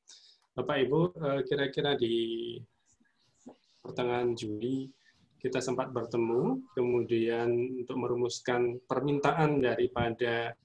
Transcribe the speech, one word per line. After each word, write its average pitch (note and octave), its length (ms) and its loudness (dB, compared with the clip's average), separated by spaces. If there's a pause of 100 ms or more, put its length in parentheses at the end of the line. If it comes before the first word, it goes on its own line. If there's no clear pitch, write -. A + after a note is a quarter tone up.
(540)
Bapak C3 240 -2
Ibu, C3+ 220 4 (180)
eh, C#3 280 0
kira-kira C#3 520 0
di A#2 600 -2 (1200)
pertengahan A#2+ 520 0
Juli A#2 560 -4 (480)
kita B2+ 240 -2
sempat C3 320 -2
bertemu, A#2+ 800 0
kemudian A#2 760 2 (360)
untuk C3 120 -6
merumuskan B2 920 0
permintaan C#3+ 720 2
daripada A#2 1040 0